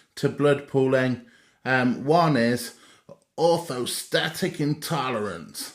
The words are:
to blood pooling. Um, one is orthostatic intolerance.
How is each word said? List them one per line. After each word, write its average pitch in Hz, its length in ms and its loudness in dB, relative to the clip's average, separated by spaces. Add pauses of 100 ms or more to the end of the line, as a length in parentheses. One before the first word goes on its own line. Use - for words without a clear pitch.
(140)
to - 140 0
blood 143 400 2
pooling. 131 540 2 (420)
Um, 127 400 2
one 156 320 4
is 120 380 0 (600)
orthostatic 160 1200 -2
intolerance. 131 1160 -4